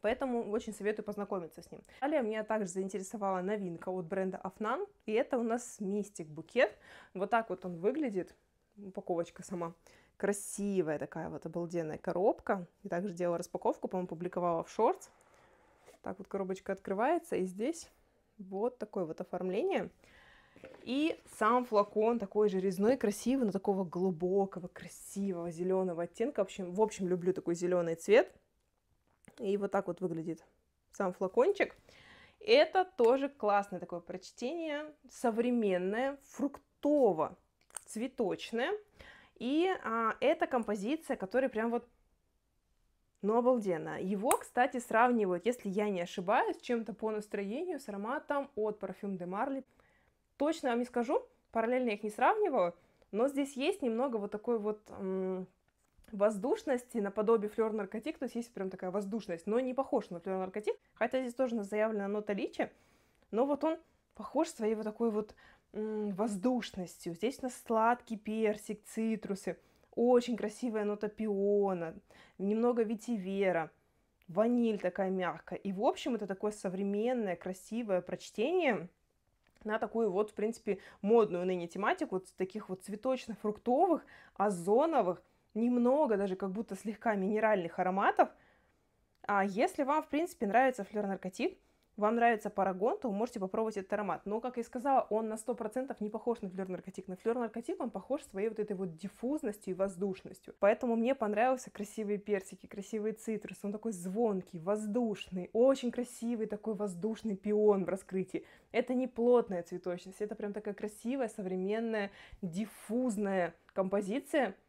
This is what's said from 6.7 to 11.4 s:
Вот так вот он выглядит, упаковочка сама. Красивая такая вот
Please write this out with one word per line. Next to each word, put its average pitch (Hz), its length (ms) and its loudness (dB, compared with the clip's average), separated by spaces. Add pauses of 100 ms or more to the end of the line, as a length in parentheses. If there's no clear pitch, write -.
Вот 196 160 -2
так 226 180 2
вот 185 160 -6
он 175 120 -8
выглядит, 208 580 -2 (420)
упаковочка 185 640 -6
сама. 170 320 -6 (460)
Красивая 202 800 0
такая 160 300 -6
вот 156 160 -10